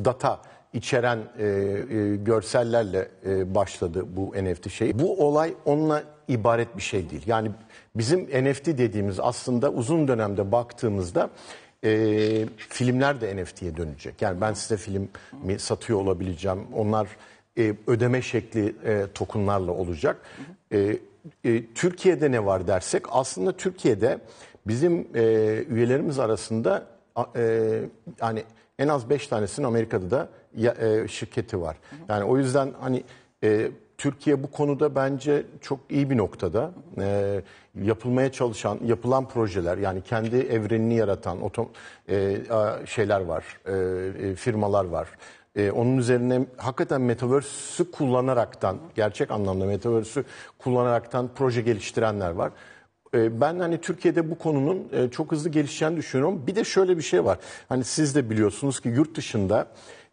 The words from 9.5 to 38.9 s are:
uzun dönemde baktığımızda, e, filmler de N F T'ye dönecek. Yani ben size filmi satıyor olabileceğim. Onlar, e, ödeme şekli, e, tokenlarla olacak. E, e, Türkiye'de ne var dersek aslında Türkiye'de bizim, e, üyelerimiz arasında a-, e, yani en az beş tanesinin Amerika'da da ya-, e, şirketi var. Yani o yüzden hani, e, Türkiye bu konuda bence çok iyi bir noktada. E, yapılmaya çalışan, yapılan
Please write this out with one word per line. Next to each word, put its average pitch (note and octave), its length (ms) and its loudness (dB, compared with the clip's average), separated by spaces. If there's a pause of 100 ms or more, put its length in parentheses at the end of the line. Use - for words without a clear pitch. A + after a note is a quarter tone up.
uzun C#3+ 360 0
dönemde G#2 440 0
baktığımızda, A2+ 760 0 (540)
e, A2 640 2 (120)
filmler B2+ 640 0
de G2+ 140 -4
N F#2 100 -4
F - 100 -14
T'ye E2 220 -6
dönecek. D#2 440 -8
Yani F#2+ 200 0
ben G#2+ 120 2
size G#2 240 -2
filmi G2 840 -6
satıyor A2 400 -2
olabileceğim. F#2 600 -2 (160)
Onlar, G#2+ 320 2 (500)
e, A2 160 2 (140)
ödeme B2 340 2
şekli, A2 540 -2 (100)
e, G#2 280 0
tokenlarla G2 580 -2
olacak. F2 460 -2 (560)
E, G#2 240 2 (460)
e, A2+ 220 2 (100)
Türkiye'de E3+ 560 2
ne A2+ 140 2
var F#2+ 220 2
dersek F#2+ 440 0
aslında F3+ 460 0
Türkiye'de C#3 600 0 (480)
bizim, E3 480 2
e, A#2 80 4 (460)
üyelerimiz B2+ 500 2
arasında A#2 680 0 (300)
a-, A#2+ 100 -2 (100)
e, A2+ 440 2 (420)
yani A2 220 -2 (360)
en C#3 80 2
az C3+ 220 0
beş C#3+ 180 -2
tanesinin A2 400 -2
Amerika'da A2 440 0
da D3 180 0 (280)
ya-, A2+ 240 2
e, G#2+ 260 2
şirketi G#2 540 -6
var. D#2+ 160 -6 (320)
Yani G#2 140 0
o B2 140 4
yüzden C3+ 420 2
hani, C3 240 -2 (400)
e, G#2+ 280 2 (260)
Türkiye C#3 460 0
bu D3 80 -8
konuda C#3+ 440 0
bence C#3 480 0 (180)
çok C#3+ 180 -6 (100)
iyi C#3+ 200 0
bir C3+ 80 2
noktada. G#2 540 0 (280)
E, G2+ 420 0 (420)
yapılmaya B2 480 2
çalışan, A2 540 -2
yapılan B2 420 2